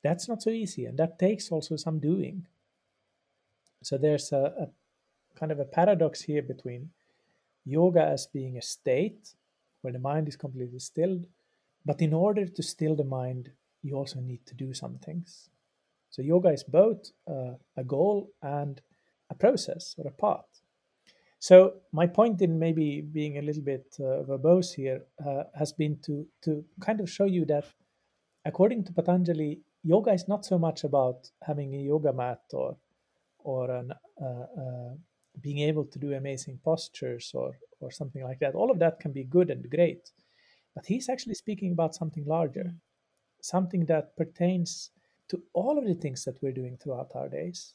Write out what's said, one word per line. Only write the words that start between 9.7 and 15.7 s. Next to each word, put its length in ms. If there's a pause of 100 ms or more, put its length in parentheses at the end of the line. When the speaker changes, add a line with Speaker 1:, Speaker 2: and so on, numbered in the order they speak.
Speaker 1:
where 100
the 60
mind 300
is 80
completely 420
stilled, 480 (580)
but 160
in 140
order 320
to 160
still 340
the 80
mind, 460 (320)
you 140
also 240
need 260
to 80
do 200
some 240
things. 500 (600)